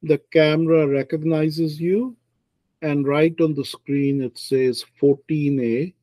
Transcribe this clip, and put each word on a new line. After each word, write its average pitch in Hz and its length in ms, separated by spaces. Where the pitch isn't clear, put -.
The 151 160
camera 160 680
recognizes 156 920
you, 214 360
and 143 240
right 156 340
on 160 140
the 139 100
screen 139 580
it 123 160
says 131 460
fourteen 143 640
A 123 420